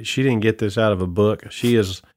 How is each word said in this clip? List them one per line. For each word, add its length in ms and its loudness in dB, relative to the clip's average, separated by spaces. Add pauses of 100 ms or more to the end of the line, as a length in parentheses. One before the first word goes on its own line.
she 200 -4
didn't 180 0
get 180 0
this 200 -4
out 140 4
of 100 -2
a 40 -2
book. 440 0
She 240 0
is, 260 0 (160)